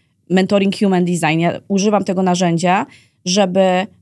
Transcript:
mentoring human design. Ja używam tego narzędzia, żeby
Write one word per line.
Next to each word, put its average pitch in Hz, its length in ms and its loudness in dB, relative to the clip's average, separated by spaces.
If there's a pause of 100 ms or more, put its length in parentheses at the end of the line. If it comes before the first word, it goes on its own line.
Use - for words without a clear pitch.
(300)
mentoring 196 480 0
human 185 260 2
design. 165 340 0
Ja 170 300 -2
używam 196 360 0
tego 185 180 -2
narzędzia, 180 640 0 (380)
żeby 185 640 0 (160)